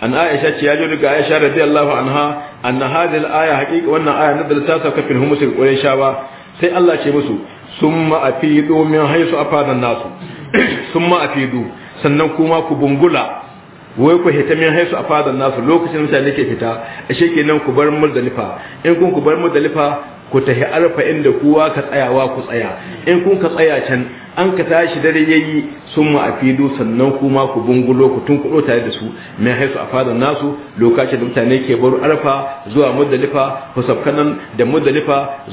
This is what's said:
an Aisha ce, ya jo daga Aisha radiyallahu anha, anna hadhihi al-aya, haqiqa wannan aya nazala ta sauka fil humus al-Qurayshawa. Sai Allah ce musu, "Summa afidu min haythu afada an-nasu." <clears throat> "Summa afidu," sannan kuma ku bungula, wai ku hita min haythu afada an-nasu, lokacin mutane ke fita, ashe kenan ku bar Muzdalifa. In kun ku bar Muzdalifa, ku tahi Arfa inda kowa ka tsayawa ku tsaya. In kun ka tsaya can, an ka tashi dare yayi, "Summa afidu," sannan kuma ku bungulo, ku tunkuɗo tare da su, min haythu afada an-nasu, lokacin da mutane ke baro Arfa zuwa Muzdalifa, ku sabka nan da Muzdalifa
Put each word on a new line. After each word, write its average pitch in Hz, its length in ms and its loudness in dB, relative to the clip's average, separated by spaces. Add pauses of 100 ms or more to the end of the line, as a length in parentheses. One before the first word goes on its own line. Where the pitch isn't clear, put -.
an 117 140 -2
Aisha 151 440 0
ce, 143 80 -2
ya 147 100 2
jo 160 120 -2
daga 151 220 0
Aisha 151 280 2
radiyallahu 147 520 2
anha, 143 520 -2 (200)
anna 131 260 -2
hadhihi 156 360 0
al-aya, 156 320 0
haqiqa 165 320 -2
wannan 156 300 0
aya 147 160 2
nazala 151 320 -2
ta 160 160 0
sauka 147 240 -2
fil 131 120 0
humus 143 240 2
al-Qurayshawa. 135 720 2 (440)
Sai 175 100 2
Allah 175 340 2
ce 147 80 2
musu, 143 260 0 (400)
"Summa 156 460 0
afidu 151 600 2
min 156 220 2
haythu 165 320 0
afada 147 340 0
an-nasu." 120 360 -2 (420)
<clears throat> - 420 -2
"Summa 175 300 2
afidu," 131 440 -4 (360)
sannan 151 320 2
kuma 160 280 2
ku 160 120 -4
bungula, 139 680 0 (560)
wai 156 200 6
ku 175 120 2
hita 147 260 0
min 160 180 2
haythu 170 220 0
afada 147 340 0
an-nasu, 131 320 -2
lokacin 160 460 0
mutane 143 260 0
ke 139 160 -2
fita, 113 220 -4 (380)
ashe 170 240 2
kenan 151 260 2
ku 139 120 -2
bar 147 200 2
Muzdalifa. 123 640 -2 (240)
In 170 140 2
kun 175 160 2
ku 147 80 0
bar 151 160 2
Muzdalifa, 147 680 0 (300)
ku 135 80 4
tahi 131 240 0
Arfa 160 400 0
inda 151 340 2
kowa 151 320 4
ka 143 120 -4
tsayawa 131 520 0
ku 127 80 -6
tsaya. 113 280 -4 (360)
In 180 160 4
kun 190 160 2
ka 170 160 0
tsaya 160 320 2
can, 131 160 -2 (340)
an 185 200 0
ka 170 80 0
tashi 170 360 0
dare 156 180 2
yayi, 156 460 2 (300)
"Summa 151 320 2
afidu," 131 500 0
sannan 123 420 0
kuma 135 360 2
ku 117 80 0
bungulo, 127 520 4
ku 131 120 -2
tunkuɗo 143 400 2
tare 120 160 2
da 113 80 -4
su, 110 200 -8 (280)
min 120 160 2
haythu 135 240 -2
afada 127 320 -2
an-nasu, 143 460 -2 (220)
lokacin 120 400 2
da 120 80 -2
mutane 127 400 2
ke 120 100 2
baro 127 260 2
Arfa 143 600 -2 (100)
zuwa 135 180 4
Muzdalifa, 135 840 -2
ku 127 80 -2
sabka 117 300 0
nan 147 260 0 (180)
da 120 80 2
Muzdalifa 147 880 0